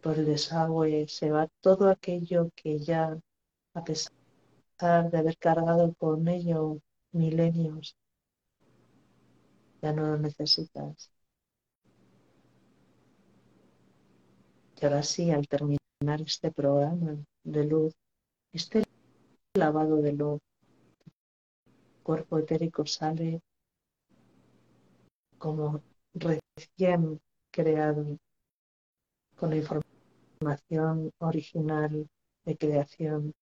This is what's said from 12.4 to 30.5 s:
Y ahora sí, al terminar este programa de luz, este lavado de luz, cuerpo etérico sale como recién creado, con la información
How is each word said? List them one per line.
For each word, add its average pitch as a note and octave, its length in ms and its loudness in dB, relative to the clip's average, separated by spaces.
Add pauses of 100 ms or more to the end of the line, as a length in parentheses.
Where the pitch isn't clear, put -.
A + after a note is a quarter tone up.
Y D3+ 60 -2
ahora D3 160 2
sí, E3+ 300 0
al C#3+ 160 0
terminar C#3+ 320 -2 (440)
este - 280 -4
programa D3+ 680 0 (260)
de D3+ 200 -2
luz, D#3 300 2 (580)
este A3 320 -2 (720)
lavado D#3 460 4
de D3 120 2
luz, D3 260 -2 (1600)
cuerpo D#3+ 340 -2
etérico D#3+ 480 -2
sale D#3+ 560 -4 (2000)
como D3+ 420 -4 (320)
recién E3 1040 -2 (320)
creado, D3+ 680 0 (1160)
con E3 140 -2
la D#3 80 0
información D#3+ 1600 -4